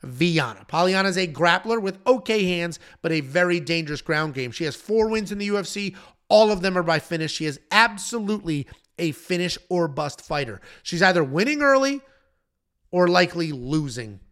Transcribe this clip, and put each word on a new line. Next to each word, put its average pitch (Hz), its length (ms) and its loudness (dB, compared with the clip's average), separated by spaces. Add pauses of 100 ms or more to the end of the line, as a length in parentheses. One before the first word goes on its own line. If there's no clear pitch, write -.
Viana. 139 640 -2
Polyana 185 380 2
is 185 120 0
a 185 80 0
grappler 175 560 0
with 190 240 -6
okay 226 380 2
hands, 170 360 -4 (220)
but 165 120 0
a 156 80 0
very 170 400 0
dangerous 151 400 -4
ground 156 320 -2
game. 127 180 -6
She 165 140 -6
has 143 100 -4
four 220 320 0
wins 220 240 -2
in 208 60 -6
the 202 80 -4
U 202 120 0
F 196 100 -4
C. 196 280 -6 (320)
All 214 240 6
of 190 100 0
them 185 160 0
are 180 60 0
by 165 160 2
finish. 160 320 -4
She - 140 -6
is 139 160 -4 (100)
absolutely 202 960 0 (320)
a 170 140 -2
finish 175 440 -4 (120)
or 175 180 0
bust 147 340 -6
fighter. 135 380 -6 (240)
She's 170 180 -2
either 185 220 4
winning 208 380 0
early 277 400 4 (920)
or 180 160 4
likely 170 460 2
losing 123 680 -4 (120)